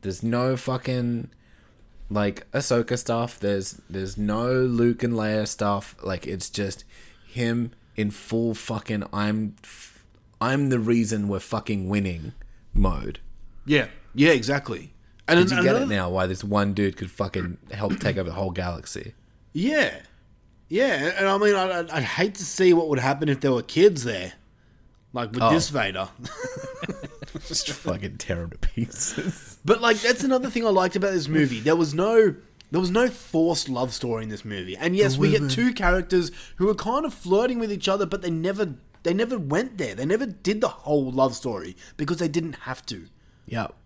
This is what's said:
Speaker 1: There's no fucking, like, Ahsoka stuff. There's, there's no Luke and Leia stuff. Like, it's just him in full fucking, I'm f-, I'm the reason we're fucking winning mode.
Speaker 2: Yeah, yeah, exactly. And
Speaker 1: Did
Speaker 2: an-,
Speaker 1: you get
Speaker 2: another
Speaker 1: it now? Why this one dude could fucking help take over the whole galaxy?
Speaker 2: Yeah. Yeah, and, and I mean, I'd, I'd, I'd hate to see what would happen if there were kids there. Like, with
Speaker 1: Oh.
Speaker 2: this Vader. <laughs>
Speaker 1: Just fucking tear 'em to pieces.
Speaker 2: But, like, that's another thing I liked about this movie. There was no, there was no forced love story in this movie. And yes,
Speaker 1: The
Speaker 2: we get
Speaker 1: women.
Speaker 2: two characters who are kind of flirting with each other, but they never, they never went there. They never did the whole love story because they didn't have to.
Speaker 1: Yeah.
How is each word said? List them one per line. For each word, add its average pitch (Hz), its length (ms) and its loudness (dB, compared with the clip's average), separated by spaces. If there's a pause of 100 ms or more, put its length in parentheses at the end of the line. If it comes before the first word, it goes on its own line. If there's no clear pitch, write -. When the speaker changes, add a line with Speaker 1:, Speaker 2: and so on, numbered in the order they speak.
Speaker 1:
There's 95 200 -6
no 123 340 0
fucking, 123 720 -2 (800)
like, 104 400 -2
Ahsoka 123 480 0
stuff. 117 400 -2
There's, 101 500 -2
there's 95 280 -6
no 107 360 0
Luke 120 480 4
and 117 120 0
Leia 107 340 0
stuff. 101 560 -2
Like, 92 240 -4
it's 87 240 -6
just 98 320 -4 (420)
him 120 460 -2 (240)
in 104 160 0
full 113 420 -2
fucking, 107 580 -4
I'm 104 520 -2
f-, - 420 -18 (340)
I'm 135 300 2
the 127 100 2
reason 110 480 2
we're 98 120 0
fucking 101 500 -4
winning 95 440 -2 (400)
mode. 90 460 2 (460)
Speaker 2:
Yeah, 139 220 4 (260)
yeah, 147 180 6
exactly. 117 600 0 (340)
And 170 120 6
Speaker 1:
Did 180 140 4
Speaker 2:
an-, - 40 2
Speaker 1:
you - 60 2
get 185 120 6
Speaker 2:
another 262 160 0
Speaker 1:
it 104 40 2
now? 92 160 0
Why 92 160 2
this 92 160 -4
one 101 320 2
dude 98 220 0
could 90 120 -8
fucking 92 480 -4 (140)
help 98 280 -2
take 98 180 0
over 90 120 -4
the 85 60 -10
whole 95 160 -4
galaxy? 90 640 -8 (380)
Speaker 2:
Yeah. 247 480 0 (680)
Yeah, 240 260 2
and, 151 240 -2
and 196 80 2
I 196 100 4
mean, 208 180 6
I'd, 190 160 0
I'd, 170 200 -4
I'd 151 120 0
hate 185 320 0
to 180 100 -6
see 185 280 6
what 165 160 4
would 139 100 2
happen 139 300 0
if 135 120 0
there 135 100 2
were 120 100 2
kids 165 420 6
there. 95 300 -6 (800)
Like, 120 180 -4
with 123 120 0
Speaker 1:
Oh. - 100 8
Speaker 2:
this 160 160 2
Vader. 98 440 -2
<laughs> 523 1300 -12
Speaker 1:
Just - 240 -4
fucking 101 460 -6
tear 87 260 -4
'em 82 80 -8
to - 60 -14
pieces. - 1080 -4
Speaker 2:
But, 220 160 2
like, 233 200 2
that's 240 220 0
another 262 260 0
thing 226 160 -2
I 220 40 2
liked 185 260 2
about 196 180 0
this 156 140 -2
movie. 143 320 2
There 147 160 2
was 160 180 0
no, 208 420 4 (360)
there 165 80 2
was 180 120 0
no 233 180 4
forced 165 600 0
love 123 240 -2
story 113 300 -4
in 110 60 -8
this 107 160 -10
movie. 95 320 -6
And 175 180 0
yes, 202 200 4
Speaker 1:
The 139 40 -2
Speaker 2:
we 196 120 6
get 208 100 4
Speaker 1:
women. 143 140 0
Speaker 2:
two 240 180 2
characters 180 580 2 (260)
who 190 120 2
are 214 60 2
kind 247 300 -2
of 269 80 -4
flirting 233 460 2
with 220 120 -2
each 196 160 -4
other, 196 180 2
but 175 160 -6
they 180 100 -4
never, 180 420 -2 (300)
they 170 100 2
never 226 240 0
went 190 400 -2
there. 123 180 -4
They 123 100 -4
never 220 200 2
did 208 360 -2
the 254 80 2
whole 143 420 0
love 127 240 2
story 101 400 -6 (220)
because 156 200 -2
they 170 100 0
didn't 160 340 -2
have - 260 -10
to. 95 180 -10 (400)
Speaker 1:
Yeah. 113 220 -4 (180)